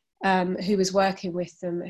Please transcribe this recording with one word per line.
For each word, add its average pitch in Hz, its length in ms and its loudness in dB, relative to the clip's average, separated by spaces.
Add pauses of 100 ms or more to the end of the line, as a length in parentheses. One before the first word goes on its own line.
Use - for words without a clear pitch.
(260)
um, 185 320 2
who 196 180 0
was 185 160 2
working 190 400 0
with 175 280 -6
them, 175 300 -6